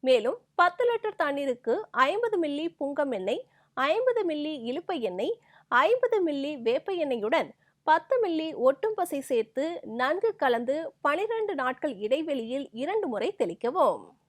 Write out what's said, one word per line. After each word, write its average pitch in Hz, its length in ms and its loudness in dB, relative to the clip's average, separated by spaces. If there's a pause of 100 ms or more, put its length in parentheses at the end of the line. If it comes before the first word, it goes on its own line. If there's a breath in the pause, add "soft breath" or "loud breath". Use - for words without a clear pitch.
மேலும் 254 340 4 (160)
பத்து 359 300 4
லிட்டர் 440 340 0
தண்ணீருக்கு 277 560 -2 (160)
ஐம்பது 381 520 0
மில்லி 294 240 -2 (100)
புங்கம் 285 340 -2
எண்ணெய், 214 320 -2 (340 soft breath)
ஐம்பது 440 480 2
மில்லி 302 280 -2 (100)
இலுப்பை 277 380 -4
எண்ணெய், 220 340 -2 (340 soft breath)
ஐம்பது 453 540 4
மில்லி 285 400 -2
வேப்ப 247 300 -2
எண்ணெயுடன் 262 580 0 (360)
பத்து 320 340 4
மில்லி 320 340 -2
ஒட்டும் 277 400 2
பசை 339 260 -2
சேர்த்து 262 600 -2
நன்கு 285 540 0
கலந்து 269 640 0
பனிரெண்டு 415 540 0
நாட்கள் 262 420 -2
இடைவெளியில் 262 760 -2
இரண்டு 339 360 -2
முறை 220 260 -2
தெளிக்கவும். 247 680 0 (260)